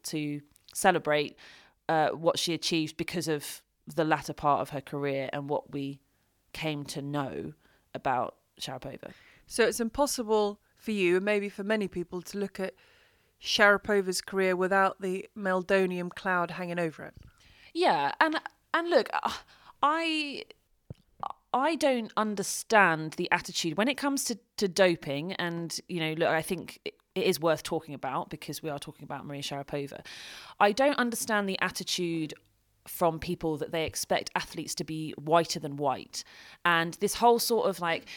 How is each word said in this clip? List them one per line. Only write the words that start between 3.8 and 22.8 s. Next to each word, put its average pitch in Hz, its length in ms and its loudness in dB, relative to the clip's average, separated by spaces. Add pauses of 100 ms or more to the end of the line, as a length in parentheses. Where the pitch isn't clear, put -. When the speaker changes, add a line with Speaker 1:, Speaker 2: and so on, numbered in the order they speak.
Speaker 1:
the 156 120 2
latter 151 280 0
part 143 280 2
of 143 80 -6
her 147 100 -8
career 139 540 -4
and 143 160 -6
what - 240 -4
we 139 260 -6 (540)
came 147 320 -4
to 143 160 -8
know 143 520 -4 (400)
about 127 440 -2 (220)
Sharapova. - 520 -12 (360)
Speaker 2:
So - 180 2
it's 220 160 0
impossible 220 800 0 (160)
for - 140 -6
you, 185 260 4
and 190 80 -2
maybe 202 240 2
for 196 160 -8
many 208 240 0
people, 180 320 -8
to - 160 -10
look 196 240 -4
at 190 120 -4 (680)
Sharapova's 202 800 4
career 190 340 0
without 190 460 2
the 190 260 -4 (100)
Meldonium 185 720 2
cloud 175 420 -2
hanging 175 280 -6
over 165 240 -4
it. 170 120 -14 (580)
Speaker 1:
Yeah, 185 480 4
and, 311 180 2 (340)
and 339 160 0
look, 294 220 4
uh, - 220 -4 (480)
I, 311 640 0 (1080)
I 285 240 2
don't 254 400 2
understand 190 960 2